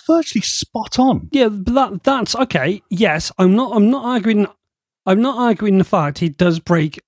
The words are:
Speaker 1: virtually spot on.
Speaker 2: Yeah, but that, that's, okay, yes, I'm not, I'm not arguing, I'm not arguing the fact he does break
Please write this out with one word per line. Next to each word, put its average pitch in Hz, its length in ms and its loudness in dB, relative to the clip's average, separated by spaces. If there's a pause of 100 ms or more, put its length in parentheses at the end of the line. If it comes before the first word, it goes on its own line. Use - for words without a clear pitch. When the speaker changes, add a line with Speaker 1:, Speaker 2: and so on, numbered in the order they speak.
Speaker 1:
virtually 320 360 0
spot - 580 -6
on. 254 320 2
Speaker 2:
Yeah, 262 160 2
but 208 260 -4
that, 254 300 0
that's, 262 320 0
okay, 190 540 -4
yes, 175 480 0
I'm 185 180 4
not, 233 180 -2
I'm 214 160 4
not 254 140 -2
arguing, 220 420 0 (600)
I'm 190 160 2
not 254 160 -2
arguing 214 400 0
the 185 80 2
fact 151 340 -2
he 170 80 -2
does 170 320 0
break 160 480 -2